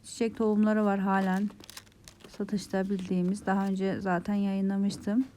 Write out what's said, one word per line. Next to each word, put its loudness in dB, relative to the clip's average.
çiçek -4
tohumları 4
var 2
halen 2
satışta -2
bildiğimiz. 0
Daha 0
önce -2
zaten 0
yayınlamıştım. 0